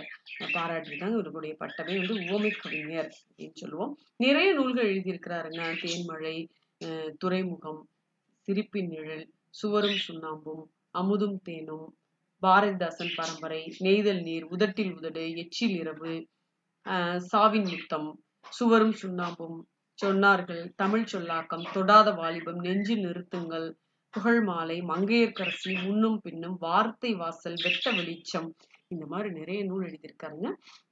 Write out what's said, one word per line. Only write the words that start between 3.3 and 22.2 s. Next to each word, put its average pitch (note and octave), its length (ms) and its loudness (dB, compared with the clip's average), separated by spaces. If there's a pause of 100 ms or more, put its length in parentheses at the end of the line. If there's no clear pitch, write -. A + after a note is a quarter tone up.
சொல்லுவோம். F3+ 380 -6 (240)
நிறைய D4+ 360 6
நூல்கள் B3+ 380 2
எழுதியிருக்கிறாருங்க. F3 720 -4 (160)
தேன்மழை, E3 580 -6 (440)
அ, E3 80 -6 (300)
துறைமுகம், F3 600 -2 (680)
சிரிப்பின் G3 400 -2
நிழல், D#3 360 -10 (260)
சுவரும் G#3 460 0
சுண்ணாம்பும், D#3+ 680 -8 (320)
அமுதும் G3 480 0
தேனும், D#3+ 440 -10 (560)
பாரதிதாசன் F#3 720 4
பரம்பரை, D#3+ 640 -6
நெய்தல் G3 440 4
நீர், E3 220 -4
உதட்டில் F#3+ 500 0
உதடு, E3 420 -6
எச்சில் F#3 400 -2
இரவு, D#3 360 -6 (760)
அ, F#3 100 -2 (220)
சாவின் G#3 460 4
முத்தம், D#3+ 440 -4 (380)
சுவரும் A3 460 4
சுண்ணாம்பும், F3 680 -6 (400)
சொன்னார்கள், F#3 800 4
தமிழ் G#3 280 2
சொல்லாக்கம், E3 680 -6
தொடாத G#3 380 10
வாலிபம், E3 480 -4